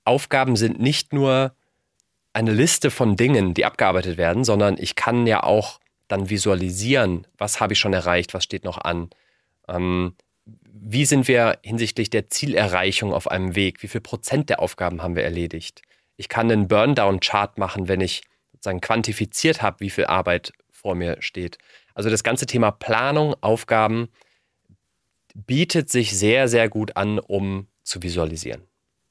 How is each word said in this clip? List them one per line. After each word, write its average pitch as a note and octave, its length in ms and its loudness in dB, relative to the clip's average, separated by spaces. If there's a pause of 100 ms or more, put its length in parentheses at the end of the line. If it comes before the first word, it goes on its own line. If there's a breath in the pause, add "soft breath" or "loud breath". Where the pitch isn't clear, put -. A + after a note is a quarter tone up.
Aufgaben C3 520 2
sind A2+ 240 0
nicht C#3 320 -2
nur C3+ 420 2 (800)
eine A2+ 180 2
Liste C3+ 380 2
von G#2+ 260 2
Dingen, A2+ 380 2
die - 100 0
abgearbeitet F2+ 540 0
werden, F2+ 260 2
sondern G#2 340 2
ich - 160 -6
kann A#2 320 0
ja A2 160 2
auch G#2 380 0 (280)
dann G2 200 -4
visualisieren, F#2+ 1000 0 (120)
was - 220 -4
habe G#2+ 120 2
ich F#2+ 60 0
schon G2+ 140 0
erreicht, F2 420 0
was F#2 100 -4
steht - 200 -8
noch F2+ 140 -8
an, E2+ 320 -4 (580)
ähm, F2+ 460 -2 (640)
wie A2 240 0
sind C3+ 240 4
wir A#2+ 340 4
hinsichtlich A2+ 460 -4
der - 220 -2
Zielerreichung G2 840 0
auf - 180 -4
einem F#2 240 -2
Weg, F#2+ 280 0
wie G#2 60 -14
viel A2+ 120 -6
Prozent C#3 480 -4
der - 120 -2
Aufgaben F2 420 -4
haben F2 140 -4
wir - 80 0
erledigt. E2+ 580 -6 (340)
Ich - 120 -16
kann A2+ 220 0
einen G#2 180 4
Burndown-Chart G#2 880 2
machen, F#2+ 300 -4
wenn F#2+ 120 0
ich - 220 -4 (300)
sozusagen F#2 280 -6
quantifiziert A2+ 800 -2
habe, G2+ 200 -2
wie G2 100 -6
viel - 160 0
Arbeit F2 460 0 (180)
vor - 240 -6
mir F2 260 -2
steht. - 380 -10 (360 soft breath)
Also G#2 140 -4
das G#2+ 140 0
ganze B2 240 0
Thema A#2 240 2
Planung, C#3 720 0
Aufgaben A2+ 680 2 (1300)
bietet D3 560 0
sich G#2+ 260 0
sehr, A#2 320 4
sehr A2+ 200 4
gut G#2+ 280 -4
an, G#2 220 0
um G2 480 -4 (160)
zu - 200 -10
visualisieren. D#2+ 600 -4 (480)